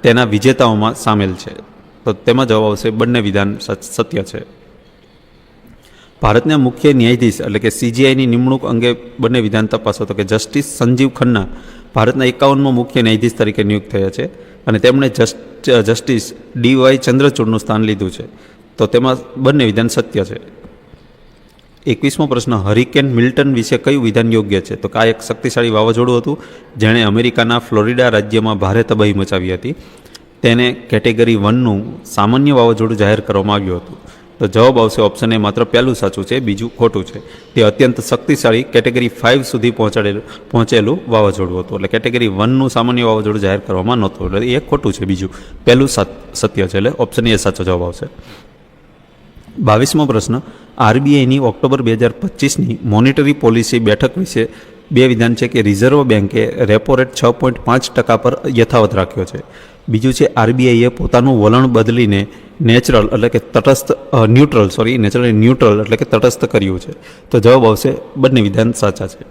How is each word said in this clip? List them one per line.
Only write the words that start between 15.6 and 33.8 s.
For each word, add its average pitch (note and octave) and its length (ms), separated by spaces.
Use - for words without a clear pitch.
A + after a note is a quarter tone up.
જસ્ટિસ A2+ 520
ડી B2 200
વાય C3 220
ચંદ્રચૂડનું B2+ 640
સ્થાન A2 220
લીધું G2+ 300
છે. - 120
તો A2 100
તેમાં B2+ 300
બંને C3+ 280
વિધાન A2+ 220
સત્ય - 360
છે. F2+ 160
એકવીસમો C#3 420
પ્રશ્ન, B2 260
હરિકેન A#2+ 600
મિલ્ટન C3 400
વિશે A#2 240
કયું C3+ 260
વિધાન A2+ 300
યોગ્ય G2+ 280
છે? G#2 140
તો - 120
કે A2 120
આ A2+ 60
એક A2+ 160
શક્તિશાળી A#2 480
વાવાઝોડું A#2 480
હતું C#3+ 220
જેણે A2 260
અમેરિકાના A#2 560
ફ્લોરિડા A#2 500
રાજ્યમાં G#2+ 500
ભારે G2 240
તબાહી G#2 300
મચાવી F#2 400
હતી. B2 220
તેને B2 320
કેટેગરી A2+ 460
વનનું G#2+ 680
સામાન્ય B2+ 460
વાવાઝોડું A2+ 460
જાહેર G#2 220
કરવામાં G2+ 360
આવ્યું F#2 220
હતું. - 200